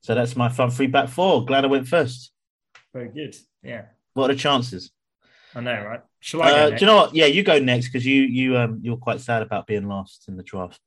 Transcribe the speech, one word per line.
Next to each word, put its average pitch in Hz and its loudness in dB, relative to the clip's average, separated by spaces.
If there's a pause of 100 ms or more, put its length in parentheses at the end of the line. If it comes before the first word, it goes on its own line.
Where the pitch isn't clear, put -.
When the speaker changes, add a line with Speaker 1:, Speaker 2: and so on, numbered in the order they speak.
Speaker 1:
So 113 -4
that's 120 -2
my 120 0
fun 123 -2
free 135 -2
back 139 0
four. 175 0
Glad 135 0
I 139 0
went 135 0
first. - -2 (600)
Speaker 2:
Very 123 -12
good. 139 -14 (260)
Yeah. 120 -16 (320)
Speaker 1:
What 135 0
are 139 2
the 131 -8
chances? 123 -2 (640)
Speaker 2:
I 123 -14
know, 120 -8
right? 113 -14 (180)
Shall - -8
I 151 6
go 147 6
Speaker 1:
Uh, 151 6
Speaker 2:
next? - -4
Speaker 1:
do 196 4
you 214 8
know 214 10
what? 170 4
Yeah, 156 6
you 170 2
go 160 4
next 123 0
'cause 120 -6
you, 135 2
you, 131 0
um, 113 -2
you're 117 -6
quite - -6
sad 113 -4
about 104 -8
being 101 -4
last 98 -10
in 95 -14
the 90 -16
draft. 90 -14